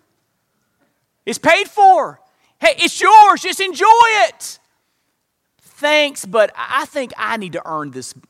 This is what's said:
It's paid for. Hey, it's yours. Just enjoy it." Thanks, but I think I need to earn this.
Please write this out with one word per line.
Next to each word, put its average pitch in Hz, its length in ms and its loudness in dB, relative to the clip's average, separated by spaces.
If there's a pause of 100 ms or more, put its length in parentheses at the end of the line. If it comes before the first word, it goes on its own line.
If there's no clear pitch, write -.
(1300)
It's 226 140 -8
paid 349 300 0
for. 339 520 2 (380)
Hey, 311 200 0
it's 339 200 -4
yours. 403 420 6
Just 359 200 -8
enjoy 415 480 2 (180)
it." - 320 -16 (1000)
Thanks, 294 640 -4
but 208 300 0
I 269 300 -6
think 262 320 -10
I 220 200 -8
need 190 160 -12
to 170 100 -10
earn 151 280 -10
this. 127 240 -16 (140)